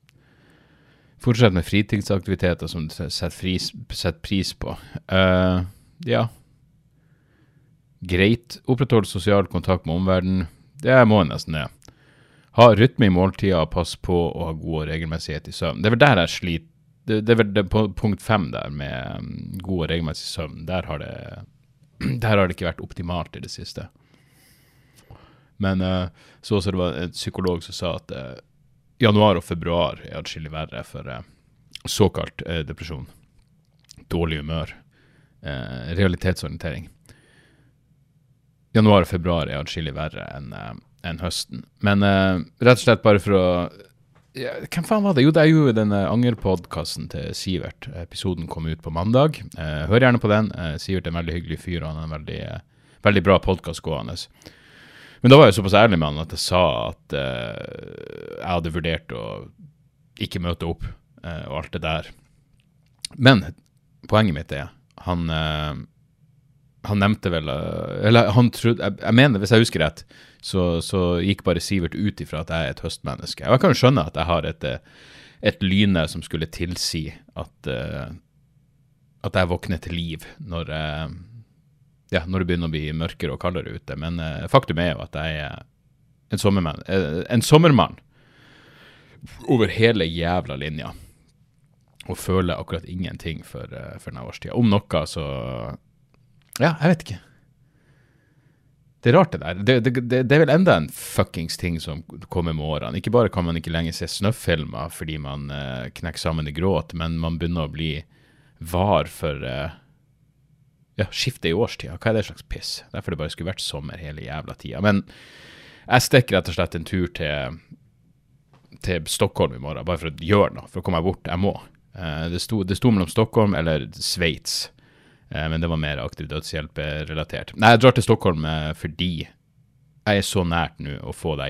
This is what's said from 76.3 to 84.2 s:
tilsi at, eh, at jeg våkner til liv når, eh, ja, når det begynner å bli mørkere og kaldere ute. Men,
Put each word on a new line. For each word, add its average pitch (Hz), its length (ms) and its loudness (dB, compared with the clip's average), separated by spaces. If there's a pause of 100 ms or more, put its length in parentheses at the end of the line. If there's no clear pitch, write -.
tilsi 85 600 -6 (200)
at, - 320 -14
eh, 67 460 -6 (1120)
at 98 80 -6
jeg 92 160 2
våkner 87 320 -4
til 82 160 -8
liv 82 300 -8 (180)
når, 85 240 -8
eh, 76 400 -6 (1040)
ja, 92 160 2
når 92 100 -2
det 90 80 0
begynner 85 220 0
å 80 80 -4
bli 76 160 -4
mørkere 80 400 -4
og 76 80 -10
kaldere 87 340 -4
ute. - 220 -12
Men, 82 240 -6